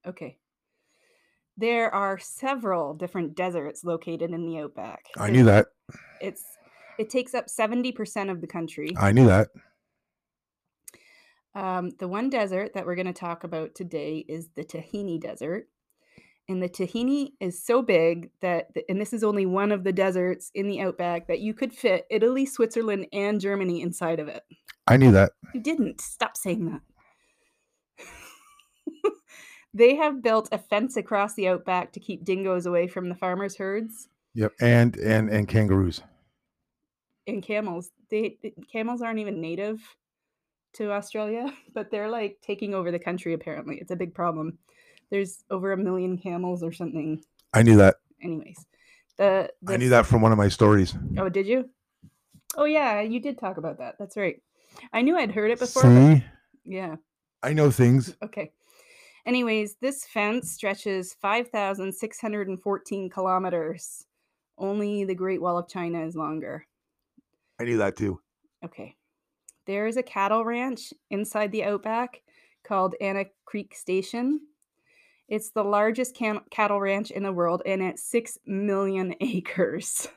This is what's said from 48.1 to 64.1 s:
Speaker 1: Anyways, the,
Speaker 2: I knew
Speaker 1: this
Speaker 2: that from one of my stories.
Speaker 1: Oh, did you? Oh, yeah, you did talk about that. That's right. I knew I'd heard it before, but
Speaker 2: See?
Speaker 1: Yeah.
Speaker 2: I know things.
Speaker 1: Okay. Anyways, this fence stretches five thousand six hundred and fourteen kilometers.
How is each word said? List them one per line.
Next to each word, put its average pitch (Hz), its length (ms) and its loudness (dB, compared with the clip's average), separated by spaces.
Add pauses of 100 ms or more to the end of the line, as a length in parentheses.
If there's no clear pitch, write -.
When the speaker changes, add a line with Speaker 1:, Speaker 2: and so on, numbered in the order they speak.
Speaker 1:
Anyways, 165 420 -10 (540)
the, 196 320 4 (160)
Speaker 2:
I 190 100 0
knew 123 120 2
Speaker 1:
this - 20 6
Speaker 2:
that 120 160 10
from 117 160 6
one 113 100 8
of 107 60 6
my 101 100 6
stories. 104 460 6 (240)
Speaker 1:
Oh, 190 100 0
did 190 180 -2
you? 254 220 0 (880)
Oh, 294 80 2
yeah, 269 380 2
you 226 180 -4
did 277 180 -8
talk 185 200 -6
about 156 200 -8
that. 123 200 -12
That's 196 180 -12
right. 196 260 -4 (520)
I 247 80 2
knew 311 140 2
I'd 254 160 0
heard 214 180 0
it 233 80 -2
before, 254 240 0
but 123 80 10 (260)
Speaker 2:
See? 123 80 2 (400)
Speaker 1:
Yeah. 185 320 -10 (460)
Speaker 2:
I 135 100 -2
know 151 180 8
things. 123 540 4
Speaker 1:
Okay. - 280 -10 (720)
Anyways, 220 560 0
this 277 240 -4
fence 220 460 -2
stretches 196 680 -6
five 233 300 -2
thousand 196 440 -4
six - 240 -10
hundred 208 300 -6
and 185 140 -6
fourteen 196 480 -6
kilometers. 185 960 -4 (500)